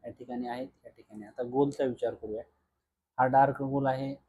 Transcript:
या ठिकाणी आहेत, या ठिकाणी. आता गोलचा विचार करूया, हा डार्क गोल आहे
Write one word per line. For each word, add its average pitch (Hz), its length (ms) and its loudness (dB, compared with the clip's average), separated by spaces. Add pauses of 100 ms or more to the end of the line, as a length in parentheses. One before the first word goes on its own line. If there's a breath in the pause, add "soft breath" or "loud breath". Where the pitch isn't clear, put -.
या 120 60 -10
ठिकाणी 123 380 -8
आहेत, 127 200 -6 (160)
या - 60 -18
ठिकाणी. 107 340 -18
आता 117 200 -8
गोलचा 139 400 2
विचार 117 300 -2
करूया, 107 280 -8 (760)
हा 127 100 6
डार्क 135 340 6
गोल 139 240 0
आहे 135 260 -2 (160)